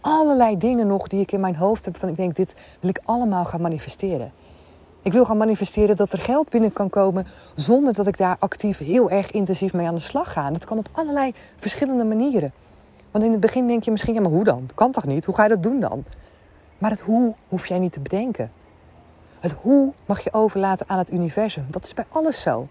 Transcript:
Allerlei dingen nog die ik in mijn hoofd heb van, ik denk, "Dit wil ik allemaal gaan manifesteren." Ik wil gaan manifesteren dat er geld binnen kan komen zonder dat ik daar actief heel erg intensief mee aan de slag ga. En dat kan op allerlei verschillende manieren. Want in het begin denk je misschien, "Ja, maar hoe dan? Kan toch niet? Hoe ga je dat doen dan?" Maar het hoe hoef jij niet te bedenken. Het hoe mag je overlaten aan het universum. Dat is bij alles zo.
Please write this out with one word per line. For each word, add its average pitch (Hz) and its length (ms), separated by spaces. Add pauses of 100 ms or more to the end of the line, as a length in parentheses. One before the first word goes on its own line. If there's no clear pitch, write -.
Allerlei 285 580
dingen 233 280
nog 196 200
die 196 140
ik 196 120
in 196 80
mijn 185 160
hoofd 196 280
heb 180 120
van, 185 120
ik 175 80
denk, 180 200
"Dit 185 180 (260)
wil 180 100
ik - 140
allemaal 214 400
gaan 170 160
manifesteren." 160 720 (680)
Ik 190 100
wil 240 120
gaan 220 120
manifesteren 214 600
dat 202 160
er 175 80
geld 294 300
binnen 220 220
kan 196 180
komen 190 360 (280)
zonder 233 400
dat 196 120
ik 196 120
daar 185 200
actief 196 400
heel 180 320
erg 190 200
intensief 190 420
mee 175 140
aan 165 80
de 170 60
slag 294 320
ga. 147 140
En 143 60
dat 165 120
kan 220 140
op 214 140
allerlei 285 420 (220)
verschillende 254 480
manieren. 220 480 (580)
Want 214 140
in 226 60
het 220 100
begin 247 260
denk 233 160
je - 80
misschien, 220 240
"Ja, 220 60
maar 185 100
hoe 170 140
dan? 131 300
Kan 233 180
toch 254 140
niet? 143 180
Hoe 185 100
ga 220 80
je 214 60
dat 208 140
doen 240 180
dan?" 147 240 (760)
Maar 214 120
het 214 100
hoe 226 340 (140)
hoef - 180
jij 180 120
niet 180 140
te - 80
bedenken. 185 500 (920)
Het 175 200
hoe 269 320 (140)
mag 196 140
je - 120
overlaten 196 560
aan 196 100
het 180 140
universum. 175 580
Dat 180 140
is - 100
bij 233 140
alles 311 320
zo. 131 300